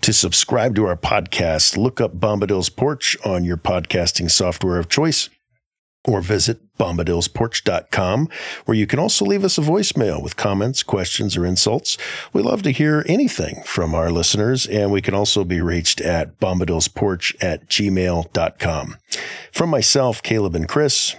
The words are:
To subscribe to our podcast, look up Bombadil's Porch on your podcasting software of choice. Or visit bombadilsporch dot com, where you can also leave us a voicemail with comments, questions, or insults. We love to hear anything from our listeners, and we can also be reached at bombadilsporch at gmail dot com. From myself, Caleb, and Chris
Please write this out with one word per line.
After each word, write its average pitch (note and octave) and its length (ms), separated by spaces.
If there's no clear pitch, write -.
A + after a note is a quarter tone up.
To - 120
subscribe A2+ 640
to G#2+ 100
our F2 100
podcast, F2 800
look A#2 240
up F#2+ 180
Bombadil's G2+ 520
Porch - 540
on F2+ 200
your F2 140
podcasting F2 720
software F2+ 460
of E2 100
choice. D#3 400
Or G#2+ 140
visit G2+ 400
bombadilsporch F2 880
dot F2 260
com, G#2+ 380
where A2+ 120
you G#2+ 100
can B2+ 120
also G3+ 260
leave G3+ 200
us F#3 140
a D#3+ 40
voicemail D3 600
with - 140
comments, G#2 460
questions, F#2+ 540
or F2 80
insults. G#2 540
We - 100
love A3 200
to E3 80
hear D3+ 380
anything G3 560
from E2 300
our E2 160
listeners, G#2 560
and G2+ 260
we G2 100
can F#2+ 120
also G2+ 300
be F2+ 160
reached E2+ 400
at E2 380
bombadilsporch F2+ 1040
at F2 260
gmail F#2 640
dot E2 260
com. - 380
From E3+ 180
myself, C#3 520
Caleb, G2+ 320
and D#2+ 140
Chris - 500